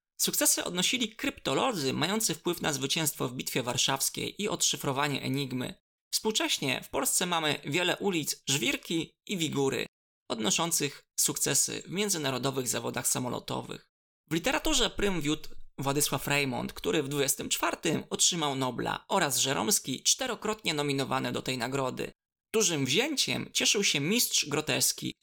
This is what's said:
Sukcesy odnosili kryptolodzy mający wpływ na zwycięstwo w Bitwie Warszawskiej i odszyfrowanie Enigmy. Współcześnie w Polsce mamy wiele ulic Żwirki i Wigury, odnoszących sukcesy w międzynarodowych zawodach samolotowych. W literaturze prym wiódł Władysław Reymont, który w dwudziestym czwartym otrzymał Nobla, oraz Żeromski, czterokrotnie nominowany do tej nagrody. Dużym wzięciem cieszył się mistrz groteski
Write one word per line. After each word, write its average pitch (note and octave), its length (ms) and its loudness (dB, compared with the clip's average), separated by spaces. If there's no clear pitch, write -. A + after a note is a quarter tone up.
Sukcesy - 420 2
odnosili G#3 520 0
kryptolodzy E3+ 800 0
mający E3+ 420 0
wpływ - 260 -2
na D#3+ 120 2
zwycięstwo C#3 540 0
w B2 80 -10
Bitwie C3 280 -2
Warszawskiej B2 800 -2
i C#3 80 0
odszyfrowanie C#3+ 720 0
Enigmy. B2+ 540 -4
Współcześnie G#3+ 680 0
w - 60 -16
Polsce - 360 0
mamy D#3+ 400 0
wiele F3+ 320 2
ulic F3+ 520 -2
Żwirki F3 640 0
i G#3+ 100 -4
Wigury, C3+ 480 0
odnoszących E3+ 760 0
sukcesy C#3 640 0
w C#3 60 -14
międzynarodowych C#3 760 0
zawodach A#2+ 400 -2
samolotowych. B2+ 800 -4
W D#3+ 40 -2
literaturze C4 560 2
prym F#3+ 320 0
wiódł D3 280 -2
Władysław C#3 500 0
Reymont, C3+ 460 0
który - 300 0
w C3 40 -6
dwudziestym C#3 420 0
czwartym E3 600 0
otrzymał D3 460 2
Nobla, A#2 520 -2
oraz D3+ 300 2
Żeromski, C3+ 680 0
czterokrotnie G#3+ 680 0
nominowany C3+ 580 0
do A#2+ 100 -4
tej C3 160 -4
nagrody. B2+ 540 -2
Dużym E3+ 320 4
wzięciem G3+ 680 0
cieszył B3 300 4
się D#3+ 160 2
mistrz E3+ 460 2
groteski C#3+ 760 0